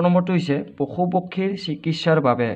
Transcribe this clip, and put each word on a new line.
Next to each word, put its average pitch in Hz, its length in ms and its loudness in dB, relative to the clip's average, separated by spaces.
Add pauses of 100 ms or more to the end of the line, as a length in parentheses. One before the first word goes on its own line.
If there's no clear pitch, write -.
নম্বৰটো 180 280 4
হৈছে 156 220 2 (220)
পশু 143 240 -2 (120)
পক্ষীৰ 185 380 -2 (140)
চিকিৎসাৰ 160 640 0
বাবে 120 280 0